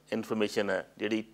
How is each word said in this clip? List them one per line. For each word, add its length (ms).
ਇਨਫਰਮੇਸ਼ਨ 560
ਹੈ 280
ਜਿਹੜੀ 260